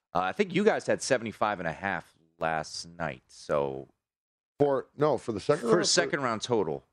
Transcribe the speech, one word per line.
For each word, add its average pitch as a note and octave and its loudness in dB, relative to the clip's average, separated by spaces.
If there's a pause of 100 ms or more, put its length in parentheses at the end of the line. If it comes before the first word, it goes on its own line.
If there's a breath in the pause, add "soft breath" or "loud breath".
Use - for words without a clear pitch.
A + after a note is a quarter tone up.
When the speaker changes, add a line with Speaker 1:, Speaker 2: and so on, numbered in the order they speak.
(120)
Speaker 1:
Uh, E2+ 0
I F#2 0
think G3 -2
you G3+ 0
guys E3 2
had G#2+ 0
seventy-five A2 -2
and F2 -4
a D#2 0
half F2 -6 (280)
last D#2+ -4 (100)
night, C#2+ -6
so C#2 -2 (720)
Speaker 2:
For, C#3 2 (120)
no, C#3+ 2
for - -6
the G#2+ -4
second E3+ 0
Speaker 1:
For A3 6
Speaker 2:
round? E3+ 2
Speaker 1:
second E3 2
round A2+ -2
total. E2+ 0 (100)